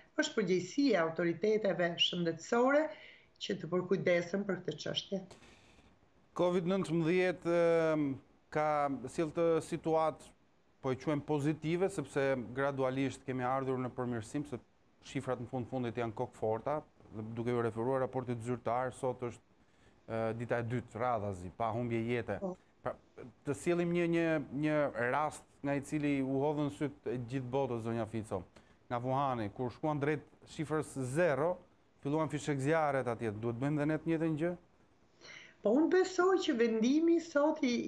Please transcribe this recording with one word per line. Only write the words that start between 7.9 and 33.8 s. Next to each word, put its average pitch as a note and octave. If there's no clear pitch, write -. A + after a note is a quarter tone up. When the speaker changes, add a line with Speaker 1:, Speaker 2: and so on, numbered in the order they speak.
Speaker 2:
em, D3+
ka D3+
sjellë D#3
të E3+
situatë, D#3+
po C3+
e B2+
quajmë C#3+
pozitive, D#3
sepse C3+
gradualisht C3+
kemi B2+
ardhur C3
në B2+
përmirësim, B2
se B2
shifrat B2+
në A#2
fund B2+
fundit A#2+
janë A#2
kokëforta, A#2+
dhe A2
duke A#2
u A#2+
referuar A#2
raportit B2
zyrtar, B2
sot B2+
është, A#2+
e, A2+
dita A#2+
e A#2+
dytë A#2
radhazi, G2+
pa A2+
humbje A#2
jete. A#2
Speaker 1:
Po. F#3
Speaker 2:
Pra, B2+
të C#3+
sjellim F3
një, F3
një, E3
një D3+
rast D3
nga C#3+
i C#3
cili C#3+
u C3+
hodhën D3
syt -
e A#2+
gjithë B2
botës, B2
zonja A2+
Fico, G#2+
nga B2
Wuhani, C3
kur B2
shkuan D3+
drejt D3
shifrës D3+
zero, E3
filluan D3+
fishek C#3+
zjarret C#3
atje. A2+
Duhet A#2+
bëjmë C#3+